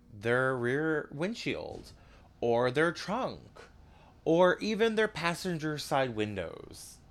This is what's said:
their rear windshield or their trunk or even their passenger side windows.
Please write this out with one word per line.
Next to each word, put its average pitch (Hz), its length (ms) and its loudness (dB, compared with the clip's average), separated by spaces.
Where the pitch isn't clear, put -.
their 127 380 2
rear 147 560 0
windshield 143 800 -6
or 120 300 2
their 156 220 2
trunk 175 680 -6
or 175 360 6
even 214 340 0
their 220 140 2
passenger 160 680 -2
side 135 380 0
windows. - 840 -6